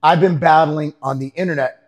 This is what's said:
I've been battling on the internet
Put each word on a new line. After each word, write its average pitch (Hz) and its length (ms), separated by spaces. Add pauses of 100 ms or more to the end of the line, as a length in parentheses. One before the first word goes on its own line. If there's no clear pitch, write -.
I've 160 160
been 180 200
battling 156 600
on 135 200
the 135 160
internet 156 520